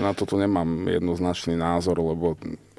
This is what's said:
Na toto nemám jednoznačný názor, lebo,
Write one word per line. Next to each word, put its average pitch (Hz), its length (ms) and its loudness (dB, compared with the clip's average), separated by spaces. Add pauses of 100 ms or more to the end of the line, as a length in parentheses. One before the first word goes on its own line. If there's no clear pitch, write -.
Na 98 160 0
toto 98 240 0
nemám 90 480 0
jednoznačný 87 680 0
názor, 85 440 2
lebo, 82 360 0 (420)